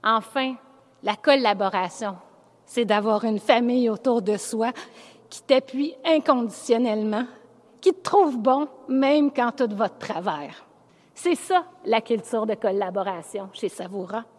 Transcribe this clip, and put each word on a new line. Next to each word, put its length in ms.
Enfin, 540
la 100
collaboration, 1000
c'est 180
d'avoir 400
une 140
famille 500
autour 320
de 160
soi 360
qui 140
t'appuie 520
inconditionnellement, 1200
qui 120
te 100
trouve 340
bon 300
même 420
quand 220
tout 240
va 100
de 140
travers. 680
C'est 220
ça, 300
la 140
culture 460
de 80
collaboration 960
chez 160
Savoura. 560